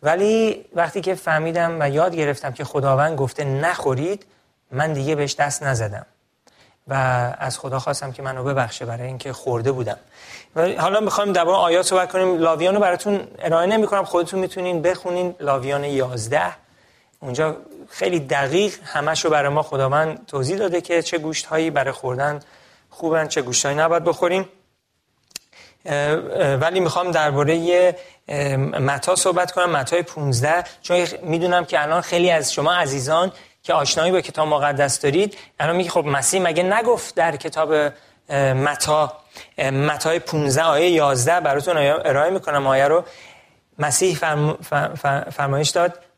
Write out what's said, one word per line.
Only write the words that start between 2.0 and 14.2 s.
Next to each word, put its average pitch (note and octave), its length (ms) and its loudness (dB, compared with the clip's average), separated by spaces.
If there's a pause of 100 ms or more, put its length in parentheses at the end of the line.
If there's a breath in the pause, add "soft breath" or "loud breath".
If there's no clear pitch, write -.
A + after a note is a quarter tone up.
گرفتم C#3+ 380 -2
که C#3+ 120 -10
خداوند C#3 540 0
گفته C3+ 260 -2
نخورید، D3 800 -2 (440 soft breath)
من D3+ 220 -2
دیگه C#3 220 0
بهش C#3+ 200 -2
دست C#3+ 280 -2
نزدم A2+ 440 -4 (800 soft breath)
و C3+ 60 -4 (440)
از C3 200 -6
خدا C3 200 -6
خواستم C#3 340 -6
که C#3 100 -14
منو C3 220 -8
ببخشه C3 420 -2
برای A#2 200 -8
اینکه C3 260 -10
خورده B2 400 -2
بودم. A#2 240 -4 (600 loud breath)
و E3 120 4
حالا G3 320 2
می‌خوایم G#3 320 0
دربارهٔ F3 260 4
آیات F3 280 4
صحبت F#3 260 2
کنیم. F#3 260 2
لاویان E3 360 2
رو G#3 60 2
براتون F#3+ 480 0 (100)
ارائه E3 280 2
نمی‌کنم، G3+ 380 2
خودتون F3 360 0